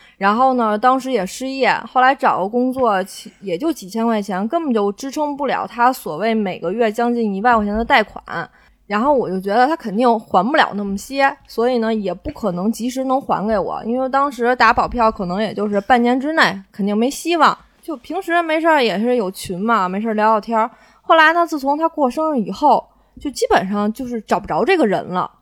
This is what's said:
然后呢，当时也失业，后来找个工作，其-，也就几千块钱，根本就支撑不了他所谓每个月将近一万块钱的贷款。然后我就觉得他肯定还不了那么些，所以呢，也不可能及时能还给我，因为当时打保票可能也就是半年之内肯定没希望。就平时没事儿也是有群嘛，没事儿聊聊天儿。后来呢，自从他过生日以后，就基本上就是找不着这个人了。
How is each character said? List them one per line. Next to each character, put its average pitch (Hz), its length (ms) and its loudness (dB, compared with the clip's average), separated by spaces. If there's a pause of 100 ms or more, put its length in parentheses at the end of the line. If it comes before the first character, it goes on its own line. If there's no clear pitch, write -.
(180)
然 196 160 2
后 262 200 2
呢， 220 240 0
当 254 200 4
时 262 140 -6
也 202 140 0
失 262 240 -8
业， 262 200 2 (220)
后 254 80 2
来 262 160 6
找 175 240 0
个 190 80 -2
工 247 240 0
作， 226 320 0
其-， - 260 -14 (120)
也 202 160 -4
就 302 160 -2
几 185 160 -12
千 226 160 -2
块 226 160 0
钱， 196 260 -4
根 330 160 -2
本 269 100 -2
就 202 200 0
支 269 180 -10
撑 294 240 -4
不 269 120 -4
了 196 200 -2
他 240 240 0
所 165 240 -8
谓 220 180 -2
每 196 260 -2
个 170 120 -4
月 226 180 2
将 240 240 -2
近 220 220 -2
一 196 60 -4
万 240 160 4
块 208 80 0
钱 202 100 -4
的 226 80 -2
贷 240 180 4
款。 - 480 -8 (380)
然 208 140 -2
后 294 120 2
我 214 160 0
就 185 80 -4
觉 196 160 -4
得 247 140 4
他 320 80 0
肯 214 200 -6
定 240 220 4
还 214 280 0
不 294 100 0
了 285 200 4
那 208 80 -6
么 196 140 -6
些， 269 380 0 (100)
所 233 240 0
以 247 100 0
呢， 220 140 0
也 190 200 -4
不 247 180 -10
可 208 220 -4
能 190 180 0
及 226 180 -4
时 262 140 -4
能 269 160 0
还 185 260 -2
给 214 140 0
我， - 260 -4
因 240 140 -2
为 262 80 -2
当 277 240 0
时 240 240 0
打 233 160 6
保 220 160 2
票 226 240 2
可 208 140 -6
能 180 160 -4
也 208 120 -4
就 208 140 -4
是 202 140 0
半 240 200 4
年 240 160 2
之 277 140 -4
内 233 260 2 (140)
肯 196 140 -4
定 208 100 0
没 233 140 0
希 330 260 -4
望。 269 220 4 (240)
就 302 160 -10
平 339 240 -8
时 349 200 0
没 320 200 0
事 330 60 2
儿 302 140 4
也 202 160 0
是 247 200 0
有 190 120 -2
群 185 300 -8
嘛， 208 300 0
没 190 100 -4
事 226 80 -4
儿 220 60 -2
聊 214 220 4
聊 208 40 2
天 226 180 -4
儿。 226 140 0 (300)
后 339 140 2
来 320 180 6
呢， 339 120 2
自 320 140 -6
从 277 180 -2
他 320 120 0
过 294 200 0
生 311 240 -2
日 254 60 0
以 185 120 -4
后， 254 340 2 (340)
就 294 120 -6
基 440 180 -2
本 202 180 2
上 208 240 -2
就 254 140 -8
是 240 160 -6
找 196 180 0
不 202 60 -14
着 175 180 0
这 359 140 2
个 302 80 4
人 185 200 0
了。 180 240 -4 (120)